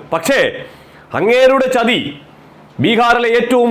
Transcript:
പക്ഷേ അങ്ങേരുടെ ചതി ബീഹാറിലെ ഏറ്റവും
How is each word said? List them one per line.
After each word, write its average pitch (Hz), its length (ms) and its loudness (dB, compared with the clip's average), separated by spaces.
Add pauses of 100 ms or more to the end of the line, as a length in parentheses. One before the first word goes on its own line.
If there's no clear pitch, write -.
(140)
പക്ഷേ 254 260 -2 (800)
അങ്ങേരുടെ 254 580 2
ചതി 226 240 0 (840)
ബീഹാറിലെ 233 540 2
ഏറ്റവും 240 340 2